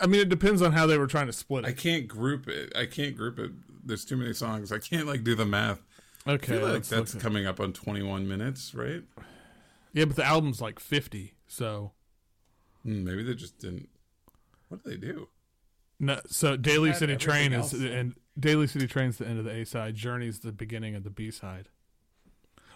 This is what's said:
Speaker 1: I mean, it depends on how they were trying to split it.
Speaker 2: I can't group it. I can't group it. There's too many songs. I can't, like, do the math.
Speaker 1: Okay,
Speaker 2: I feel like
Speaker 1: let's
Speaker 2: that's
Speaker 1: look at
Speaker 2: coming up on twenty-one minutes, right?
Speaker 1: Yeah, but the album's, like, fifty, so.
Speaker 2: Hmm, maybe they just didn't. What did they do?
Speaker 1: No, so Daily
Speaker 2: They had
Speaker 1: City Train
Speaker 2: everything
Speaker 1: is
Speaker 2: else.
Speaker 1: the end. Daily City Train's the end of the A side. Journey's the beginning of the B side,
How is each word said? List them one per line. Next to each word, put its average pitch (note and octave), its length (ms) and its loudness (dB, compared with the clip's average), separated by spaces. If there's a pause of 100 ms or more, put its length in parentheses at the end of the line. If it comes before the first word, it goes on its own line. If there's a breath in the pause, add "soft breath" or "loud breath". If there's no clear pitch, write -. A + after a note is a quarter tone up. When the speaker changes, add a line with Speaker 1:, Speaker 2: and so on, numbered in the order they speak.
Speaker 1:
I F#3 60 6
mean, G3+ 140 8
it F#3+ 80 4
depends F#3+ 320 6
on E3+ 100 8
how D#3+ 160 6
they D#3 100 8
were C#3 100 4
trying C#3+ 200 2
to A2+ 60 -6
split B2+ 320 -4
it. - 20 -2
Speaker 2:
I B2 60 -2
can't E3 340 0
group C3 400 -2
it. - 280 -6
I A#2 120 0
can't C#3+ 280 -4
group A#2+ 240 -6
it. G#2 120 -6 (340)
There's G#2+ 200 -6
too C3 120 -4
many A#2+ 160 -4
songs. A2 380 -4
I G#2+ 80 -2
can't, E3 260 -2
like, C#3 180 -2
do A#2 120 4
the A2 100 2
math. G2+ 360 0 (440 loud breath)
Speaker 1:
Okay, C3+ 300 0
Speaker 2:
I - 20 2
feel G#2+ 80 2
like A2+ 80 2
Speaker 1:
let's A2 160 -2
Speaker 2:
that's A2+ 240 0
Speaker 1:
look A2+ 80 -8
at - 60 -8
Speaker 2:
coming G#2 180 0
up F#2+ 140 -2
on F#2+ 140 -2
twenty-one G2 540 -4
minutes, A#2 460 -6
right? B2 300 -6 (920 loud breath)
Speaker 1:
Yeah, D#3 120 6
but C#3 100 2
the D3+ 100 0
album's, D3 360 2
like, A2 180 -8
fifty, A2 560 -2 (120)
so. G#2 440 -6 (920)
Speaker 2:
Hmm, G#2 200 -2
maybe F#2 200 -4
they B2 120 -4
just - 240 -16
didn't. F2+ 300 -10 (800)
What F#3 140 -14
did C4+ 100 -10
they - 40 -10 (100)
do? - 200 -10 (720)
Speaker 1:
No, C#3 280 0
so C#3+ 300 2
Daily D3+ 280 4
Speaker 2:
They D#3 80 6
had - 60 0
Speaker 1:
City C#3+ 180 2
Train C#3+ 360 2
Speaker 2:
everything A#2+ 120 2
Speaker 1:
is - 80 -4
Speaker 2:
else. B2+ 100 -2
Speaker 1:
the B2+ 100 -2
end. B2 220 -2 (240)
Daily D3+ 280 6
City C3+ 200 0
Train's B2+ 300 0
the A2+ 100 -6
end A2+ 100 -4
of A2 80 -4
the A2 60 -6
A A2+ 140 -4
side. A2 300 -6
Journey's A#2+ 440 -4
the A2+ 120 -10
beginning A2 440 -8
of G2+ 80 -8
the G2+ 80 -10
B A2 180 -8
side, F#2 400 -12 (1080 soft breath)